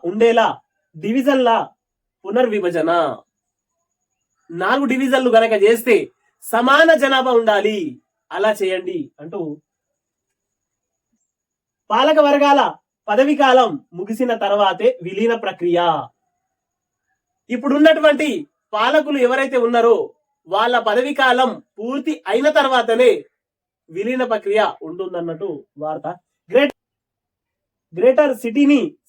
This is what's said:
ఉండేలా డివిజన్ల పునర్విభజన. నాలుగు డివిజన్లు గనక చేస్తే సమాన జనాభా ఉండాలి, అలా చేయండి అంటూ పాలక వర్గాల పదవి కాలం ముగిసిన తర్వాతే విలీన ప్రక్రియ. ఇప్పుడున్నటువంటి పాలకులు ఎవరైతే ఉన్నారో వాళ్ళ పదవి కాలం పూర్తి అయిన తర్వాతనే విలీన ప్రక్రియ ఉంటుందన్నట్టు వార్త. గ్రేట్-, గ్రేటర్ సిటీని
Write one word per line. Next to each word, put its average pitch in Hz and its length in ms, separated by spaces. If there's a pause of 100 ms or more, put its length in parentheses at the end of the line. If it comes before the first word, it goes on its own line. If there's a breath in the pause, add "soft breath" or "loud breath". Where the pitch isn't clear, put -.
ఉండేలా 220 560 (360)
డివిజన్ల 233 720 (580)
పునర్విభజన. 190 640 (1600)
నాలుగు 208 340
డివిజన్లు 254 440
గనక 220 340
చేస్తే 226 480 (320)
సమాన 277 500
జనాభా 262 380
ఉండాలి, 208 680 (300)
అలా 202 200
చేయండి 180 680
అంటూ 156 420 (2250)
పాలక 285 300
వర్గాల 285 560 (320)
పదవి 262 280
కాలం 254 580
ముగిసిన 220 420
తర్వాతే 202 680
విలీన 214 320
ప్రక్రియ. 175 440 (1700)
ఇప్పుడున్నటువంటి 294 960 (260)
పాలకులు 277 440
ఎవరైతే 262 400
ఉన్నారో 233 560 (340)
వాళ్ళ 226 320
పదవి 226 340
కాలం 262 500 (160)
పూర్తి 269 480
అయిన 254 220
తర్వాతనే 254 600 (800)
విలీన 226 340
ప్రక్రియ 214 480 (100)
ఉంటుందన్నట్టు 170 840 (120)
వార్త. 151 300 (440)
గ్రేట్-, 262 220 (1200)
గ్రేటర్ 254 400
సిటీని 240 580 (140)